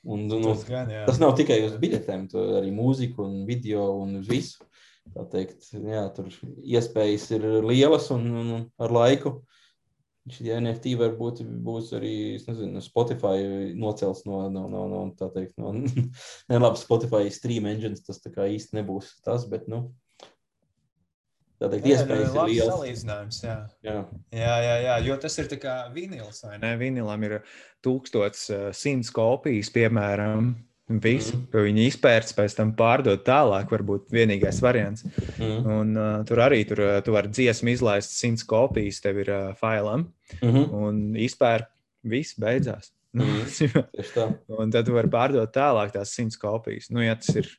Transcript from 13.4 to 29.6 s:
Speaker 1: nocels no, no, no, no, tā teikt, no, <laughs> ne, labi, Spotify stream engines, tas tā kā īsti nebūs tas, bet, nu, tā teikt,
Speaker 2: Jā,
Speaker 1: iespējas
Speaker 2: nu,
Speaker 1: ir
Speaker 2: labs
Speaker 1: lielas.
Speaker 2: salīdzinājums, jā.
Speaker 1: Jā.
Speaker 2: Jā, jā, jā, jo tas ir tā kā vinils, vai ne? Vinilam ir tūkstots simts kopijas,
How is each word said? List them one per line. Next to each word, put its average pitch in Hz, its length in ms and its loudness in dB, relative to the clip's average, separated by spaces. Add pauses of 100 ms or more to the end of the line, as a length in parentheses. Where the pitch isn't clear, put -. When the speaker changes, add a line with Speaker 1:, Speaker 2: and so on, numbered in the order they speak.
Speaker 1:
nocels 104 500 -4
no, 98 240 -6
no, 95 200 -6
no, 98 200 -8
no, 98 120 -6 (160)
tā 95 160 -8
teikt, 92 240 -8
no, 104 160 -8
<laughs> 127 760 -6
ne, 120 100 4
labi, 120 200 6
Spotify 110 520 0
stream 117 360 -4
engines, 104 360 -6
tas - 180 -16
tā - 100 -18
kā 101 160 -4
īsti 107 320 -6
nebūs 98 440 -8
tas, 120 240 -4
bet, - 220 -8
nu, 120 240 -8 (1700)
tā 104 100 -2
teikt, 104 160 -2
Speaker 2:
Jā, 139 120 8
Speaker 1:
iespējas - 280 0
Speaker 2:
nu, 127 60 -2
Speaker 1:
ir 139 40 -2
Speaker 2:
labs 151 160 2
Speaker 1:
lielas. 117 220 2
Speaker 2:
salīdzinājums, 110 680 -8
jā. 113 140 -8 (260)
Speaker 1:
Jā. 107 140 -6 (340)
Speaker 2:
Jā, 117 320 0
jā, 120 200 2
jā, 123 140 2 (100)
jo 135 100 -2
tas 151 220 -6
ir 147 120 -6
tā 139 100 -8
kā 127 160 -6 (160)
vinils, 147 500 -14
vai 104 160 -16
ne? 113 180 -4
Vinilam 113 520 -4
ir 107 80 -4 (460)
tūkstots 127 680 -2 (240)
simts 127 380 -2
kopijas, 117 600 0